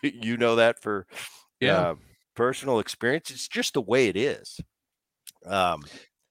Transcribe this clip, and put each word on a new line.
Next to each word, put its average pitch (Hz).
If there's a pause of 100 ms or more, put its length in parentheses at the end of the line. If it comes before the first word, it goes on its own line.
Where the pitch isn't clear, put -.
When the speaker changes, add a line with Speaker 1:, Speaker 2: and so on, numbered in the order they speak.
Speaker 1:
you 117
know 117
that 117
for, 104 (540)
Speaker 2:
Yeah. 139
Speaker 1:
uh, 87 (400)
personal 127
experience. -
It's -
just -
the 139
way 117
it 90
is. - (840)
Um, 87 (480)